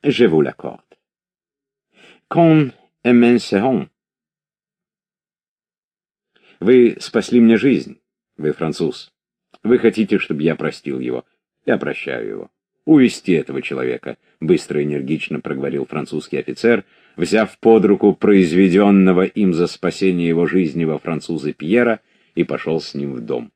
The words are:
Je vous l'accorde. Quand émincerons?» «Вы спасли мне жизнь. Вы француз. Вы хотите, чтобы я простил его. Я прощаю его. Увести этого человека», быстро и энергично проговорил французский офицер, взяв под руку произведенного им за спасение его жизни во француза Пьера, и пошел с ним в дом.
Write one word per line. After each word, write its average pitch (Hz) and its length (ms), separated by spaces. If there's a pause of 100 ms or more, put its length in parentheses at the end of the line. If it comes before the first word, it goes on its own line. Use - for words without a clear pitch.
Je 135 200
vous 80 160
l'accorde. - 400 (1500)
Quand 156 420 (340)
émincerons?» 120 840 (2750)
«Вы 120 400
спасли 117 400
мне 113 160
жизнь. 104 440 (360)
Вы 76 160
француз. - 600 (520)
Вы 120 140
хотите, 110 400
чтобы 76 240
я 80 120
простил 71 460
его. 62 240 (420)
Я 123 100
прощаю 60 520
его. 50 220 (340)
Увести 127 480
этого 67 280
человека», 64 560 (240)
быстро 78 400
и 73 40
энергично 73 560
проговорил 69 440
французский 73 540
офицер, 113 460 (320)
взяв 98 420
под 110 260
руку 101 300
произведенного 95 1120
им 95 280
за 82 140
спасение 87 600
его 85 200
жизни 82 400
во 76 120
француза 78 540
Пьера, 110 480 (340)
и 87 100
пошел 80 360
с - 140
ним 69 180
в 62 80
дом. 58 360